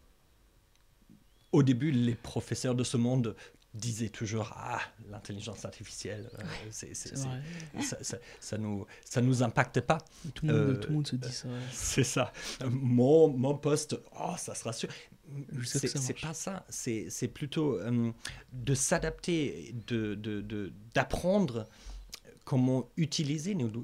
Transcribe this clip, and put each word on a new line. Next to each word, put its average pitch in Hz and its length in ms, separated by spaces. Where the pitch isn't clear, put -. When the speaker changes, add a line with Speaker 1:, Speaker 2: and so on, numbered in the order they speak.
Speaker 1:
au 143 120
début, 131 280
les 120 240
professeurs - 600
de 123 80
ce 123 140
monde 117 380
disaient 113 360
toujours : « 107 460
Ah, 120 240
l'intelligence 101 560
artificielle, 101 680
euh, - 80
Speaker 2:
Ouais. 107 60
Speaker 1:
c'est, 80 220
c'est, - 160
Speaker 3:
C'est - 80
Speaker 1:
c'est, 135 100
Speaker 3:
vrai. 160 560
Speaker 1:
ça, - 200
ça, - 140
ça - 180
nous, 104 280
ça - 160
nous 123 220
impacte 127 380
pas. » 160 180
Speaker 3:
Et 131 40
tout - 160
le 151 60
monde, 147 160
Speaker 1:
Euh, 113 100
Speaker 3:
tout - 100
le 151 60
monde 151 120
se - 80
dit 127 160
ça, - 160
ouais. 123 60
Speaker 1:
c'est - 320
ça. - 280
Mon, 131 600
mon 135 280
poste, 151 420
oh, 175 180
ça - 180
sera 117 180
sûr. - 160
Speaker 3:
Je 127 140
sais 143 140
que 135 80
Speaker 1:
C'est, 143 120
Speaker 3:
ça - 0
Speaker 1:
c'est 131 140
Speaker 3:
marche. - 100
Speaker 1:
pas 156 100
ça. - 360
C'est, 110 420
c'est - 160
plutôt, 147 520
euh, 117 320
de 127 200
s'adapter, 135 1040
de, 107 280
de, 104 260
de, 104 320
d'apprendre 139 720
comment 131 520
utiliser 156 560
nos, 123 160